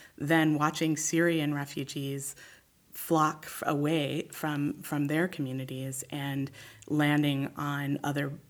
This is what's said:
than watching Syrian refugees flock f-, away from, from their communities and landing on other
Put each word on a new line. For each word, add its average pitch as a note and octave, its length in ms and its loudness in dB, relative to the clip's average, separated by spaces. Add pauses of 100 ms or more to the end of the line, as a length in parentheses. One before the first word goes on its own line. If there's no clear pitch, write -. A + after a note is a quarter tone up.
(160)
than D#3 420 4
watching D#3 380 2
Syrian E3 560 2
refugees C#3 840 -6 (580)
flock D#3 540 2
f-, - 200 -10
away D3 640 0
from, D3 500 -2
from C#3+ 240 -2
their D#3 220 2
communities C3 800 -6
and C#3 400 -4 (380)
landing D3 680 4
on C#3+ 460 -2
other C#3+ 300 -2 (180)